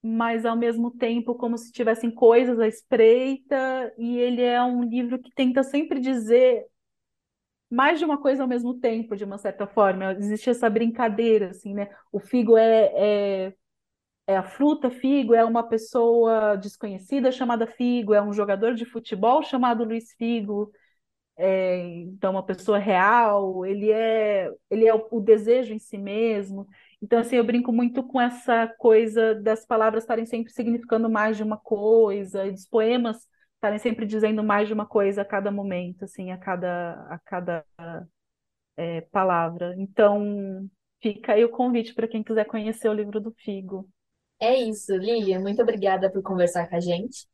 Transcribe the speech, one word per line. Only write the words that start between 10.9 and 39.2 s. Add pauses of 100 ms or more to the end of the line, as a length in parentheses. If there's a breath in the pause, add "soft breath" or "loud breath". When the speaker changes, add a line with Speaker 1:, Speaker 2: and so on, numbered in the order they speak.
Speaker 1:
assim,
né? (240 loud breath)
O
Figo
é,
é, (760)
é
a
fruta,
Figo
é
uma
pessoa
desconhecida
chamada
Figo,
é
um
jogador
de
futebol
chamado
Luiz
Figo, (680 soft breath)
é, (240)
então
uma
pessoa
real,
ele
é, (220)
ele
é
o,
o
desejo
em
si
mesmo. (340 soft breath)
Então,
assim,
eu
brinco
muito
com
essa (100)
coisa
das
palavras
estarem
sempre
significando
mais
de
uma
coisa,
e
dos
poemas (300)
estarem
sempre
dizendo
mais
de
uma
coisa
a
cada
momento,
assim,
a
cada, (160)
a
cada, (1120)
é,
palavra.